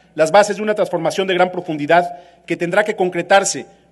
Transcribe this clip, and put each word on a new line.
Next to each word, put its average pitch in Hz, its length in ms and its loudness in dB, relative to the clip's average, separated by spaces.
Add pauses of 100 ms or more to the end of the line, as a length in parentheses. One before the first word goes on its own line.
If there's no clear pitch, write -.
(160)
las 156 160 2
bases 202 260 4
de 208 60 -8
una 214 120 -2
transformación 180 520 -2
de 185 80 0
gran 180 160 2
profundidad 170 680 -2 (260)
que 165 120 -6
tendrá 175 260 0
que 208 120 -4
concretarse 180 720 0 (240)